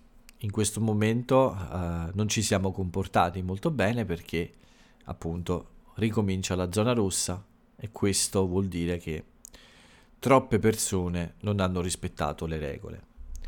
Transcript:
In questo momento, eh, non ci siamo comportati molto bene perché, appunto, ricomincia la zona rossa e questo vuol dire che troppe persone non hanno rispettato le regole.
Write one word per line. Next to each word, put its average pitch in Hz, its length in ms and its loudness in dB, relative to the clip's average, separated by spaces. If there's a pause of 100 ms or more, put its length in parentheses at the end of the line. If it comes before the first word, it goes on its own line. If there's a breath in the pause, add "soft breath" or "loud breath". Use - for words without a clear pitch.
(400 soft breath)
In 107 100 -4
questo 104 300 0
momento, 113 760 4
eh, 85 580 -4
non 104 160 0
ci 107 140 0
siamo 95 300 2
comportati 92 720 0
molto 95 280 -2
bene 117 340 0
perché, 85 480 -4 (520 soft breath)
appunto, 85 640 -4 (260)
ricomincia 101 600 0
la 90 180 0
zona 107 200 2
rossa 98 500 0 (340)
e 104 140 -12
questo 95 560 2
vuol 92 200 0
dire 87 320 -2
che 80 260 -6 (960 loud breath)
troppe 123 400 4
persone 90 840 0
non 104 200 0
hanno 92 200 2
rispettato 82 640 -4
le 80 120 -4
regole. 76 440 -8 (460 loud breath)